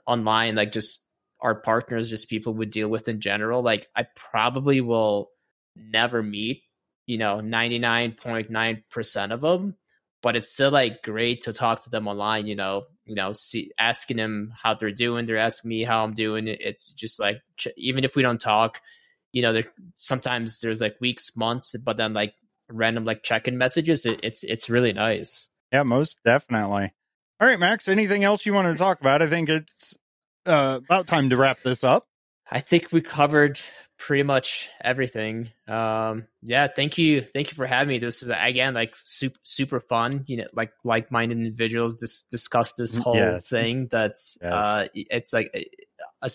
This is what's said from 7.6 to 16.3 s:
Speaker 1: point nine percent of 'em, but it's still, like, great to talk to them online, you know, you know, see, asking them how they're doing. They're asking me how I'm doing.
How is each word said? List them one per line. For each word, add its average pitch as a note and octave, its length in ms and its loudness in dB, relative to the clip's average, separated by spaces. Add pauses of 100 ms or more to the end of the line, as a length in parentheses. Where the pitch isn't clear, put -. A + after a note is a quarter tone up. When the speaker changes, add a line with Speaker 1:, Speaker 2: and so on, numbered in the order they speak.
Speaker 1:
point A2+ 360 -6
nine A2+ 400 -2
percent G#2+ 420 -6
of A#2+ 120 -4
'em, F3+ 320 -2 (480)
but A#2 120 2
it's A2+ 160 -4
still, C#3 200 2
like, C3 320 2
great A#2 380 -2
to A2+ 120 -8
talk A2+ 300 0
to A#2 80 -14
them G#2+ 160 -4
online, G#2 400 -2
you G#2 80 -6
know, G2 300 -4 (200)
you G#2+ 100 -12
know, G2 180 -2
see, - 440 -6
asking A#2 400 0
them A2 380 -4
how A2 180 0
they're G#2+ 180 -4
doing. A#2+ 340 -2
They're A2+ 120 -2
asking A2+ 320 -2
me A2+ 140 -2
how A2+ 200 2
I'm A2 100 -4
doing. A2 340 -2